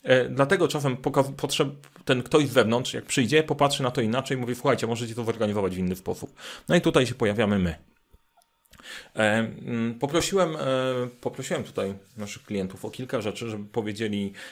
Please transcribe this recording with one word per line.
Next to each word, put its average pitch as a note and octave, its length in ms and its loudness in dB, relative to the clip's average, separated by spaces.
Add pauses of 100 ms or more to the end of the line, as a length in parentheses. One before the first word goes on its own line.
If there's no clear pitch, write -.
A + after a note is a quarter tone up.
e, B2+ 260 4
dlatego C#3+ 380 2
czasem C#3 300 -2
poka-, - 260 0
potrzeb-, C#3 640 -2 (180)
ten B2+ 180 2
ktoś D3+ 240 4
z A2+ 40 -4
zewnątrz, A#2+ 420 4
jak A#2 120 -6
przyjdzie, C#3+ 380 4
popatrzy C#3+ 400 2
na B2 80 0
to C3 100 -2
inaczej, C3 360 0
mówi, A#2+ 180 -4
„Słuchajcie, A#2+ 320 0
możecie A2+ 280 -4
to A#2+ 80 -4
zorganizować G#2 520 0
w F#2 40 -4
inny F#2 160 0
sposób”. - 380 -8 (360)
No D#3+ 60 6
i F3 60 6
tutaj D#3 240 4
się A#2 100 -6
pojawiamy G#2 440 2
my. E2+ 160 0 (1400)
E, - 40 -6
mm, A2+ 800 0
poprosiłem, E3 560 0
e, D3+ 40 -8 (600)
poprosiłem C3+ 420 -6
tutaj G2 300 -4 (240)
naszych - 260 -12
klientów F#2+ 420 -6
o A2 40 -8
kilka B2 320 -6
rzeczy, A2 280 -6
żeby G#2 160 -8
powiedzieli, G#2 680 -4 (180)